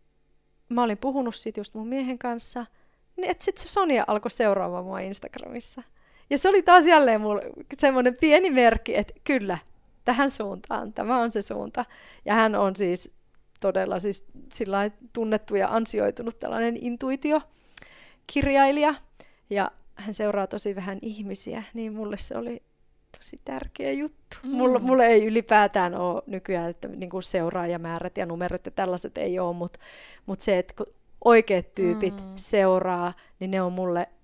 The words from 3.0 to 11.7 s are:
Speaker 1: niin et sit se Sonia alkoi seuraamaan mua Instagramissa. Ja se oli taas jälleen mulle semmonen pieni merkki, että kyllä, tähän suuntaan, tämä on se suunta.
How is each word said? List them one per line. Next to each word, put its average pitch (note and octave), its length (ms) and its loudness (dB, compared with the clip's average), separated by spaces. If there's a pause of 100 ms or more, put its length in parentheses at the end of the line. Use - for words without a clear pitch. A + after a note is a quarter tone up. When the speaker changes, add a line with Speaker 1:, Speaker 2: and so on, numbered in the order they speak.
Speaker 1:
niin F4+ 140 -4
et F4+ 100 -4
sit - 160 -4
se - 100 -6
Sonia D#4+ 400 2
alkoi G#3 240 -2
seuraamaan F3+ 540 0
mua F#3+ 140 -8
Instagramissa. - 840 -12 (460)
Ja C#4 80 2
se F#4 120 4
oli G4 120 6
taas F4 260 8
jälleen C4+ 340 6
mulle G#3 200 -2 (360)
semmonen B3+ 420 4
pieni E4 300 6
merkki, A#3 480 4
että G#3 160 -4 (100)
kyllä, G3+ 340 0 (480)
tähän C4 240 2
suuntaan, G3 640 -8
tämä A#3+ 260 0
on A#3 120 0
se G#3+ 100 -2
suunta. A3 440 -6 (400)